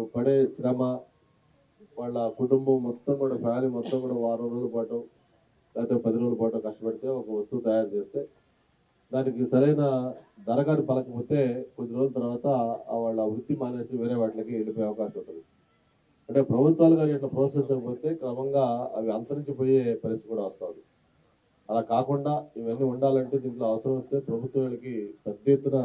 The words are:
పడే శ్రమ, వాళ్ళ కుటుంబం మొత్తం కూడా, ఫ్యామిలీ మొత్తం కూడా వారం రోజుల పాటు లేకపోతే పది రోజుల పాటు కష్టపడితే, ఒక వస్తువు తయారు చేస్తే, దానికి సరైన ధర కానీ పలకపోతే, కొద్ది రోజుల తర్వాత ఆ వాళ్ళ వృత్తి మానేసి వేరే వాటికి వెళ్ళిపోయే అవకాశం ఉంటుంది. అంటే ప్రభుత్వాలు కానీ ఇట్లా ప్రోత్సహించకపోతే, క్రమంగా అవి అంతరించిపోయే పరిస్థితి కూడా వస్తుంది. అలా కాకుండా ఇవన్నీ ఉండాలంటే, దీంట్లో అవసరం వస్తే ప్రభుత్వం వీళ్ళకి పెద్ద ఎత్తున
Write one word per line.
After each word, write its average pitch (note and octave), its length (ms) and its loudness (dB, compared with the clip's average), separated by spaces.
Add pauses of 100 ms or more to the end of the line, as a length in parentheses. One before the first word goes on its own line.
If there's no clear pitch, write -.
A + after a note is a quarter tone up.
(140)
పడే C3 220 4 (220)
శ్రమ, B2+ 240 0 (1160)
వాళ్ళ A#2+ 180 -4 (240)
కుటుంబం C3+ 340 4 (120)
మొత్తం C3 340 -2
కూడా, C3 120 0 (120)
ఫ్యామిలీ B2+ 320 0
మొత్తం C3 260 -2
కూడా B2 220 -2
వారం A#2 260 -2
రోజుల A#2+ 240 -4
పాటు A#2 240 -4 (760)
లేకపోతే A#2+ 300 0
పది A2+ 160 2
రోజుల A#2+ 220 0
పాటు A2+ 140 0 (120)
కష్టపడితే, A2 400 -6 (100)
ఒక G#2+ 100 -10 (100)
వస్తువు A#2 280 -4
తయారు A2 300 2
చేస్తే, G2+ 240 -4 (920)
దానికి B2+ 400 0
సరైన D3 320 6 (600)
ధర A#2 200 2
కానీ D3+ 240 4
పలకపోతే, B2+ 500 0 (360)
కొద్ది A#2 200 -6
రోజుల C3 220 2
తర్వాత A#2+ 280 -2 (460)
ఆ A#2 100 -2
వాళ్ళ A2+ 180 0 (100)
వృత్తి A#2 300 -2
మానేసి B2 420 -6
వేరే A#2+ 180 0
వాటికి A2 380 -2
వెళ్ళిపోయే G#2+ 300 -2
అవకాశం G#2+ 320 -6
ఉంటుంది. E2 220 -14 (880)
అంటే C3+ 120 2 (100)
ప్రభుత్వాలు D#3+ 500 6
కానీ D3+ 160 2
ఇట్లా C3+ 180 -4
ప్రోత్సహించకపోతే, C3+ 720 0 (120)
క్రమంగా C3+ 440 0 (340)
అవి A2+ 180 -2
అంతరించిపోయే C3+ 680 0 (220)
పరిస్థితి A2+ 280 -4
కూడా G#2+ 160 -2
వస్తుంది. F#2 340 -12 (880)
అలా A2+ 120 2 (120)
కాకుండా C#3+ 400 0 (260)
ఇవన్నీ A#2 320 -2
ఉండాలంటే, C3 520 2
దీంట్లో A#2+ 280 -4
అవసరం C3 280 -2
వస్తే C#3 160 -4 (120)
ప్రభుత్వం B2+ 380 -2
వీళ్ళకి B2 280 -6 (320)
పెద్ద G#2 180 -8 (100)
ఎత్తున C3+ 300 2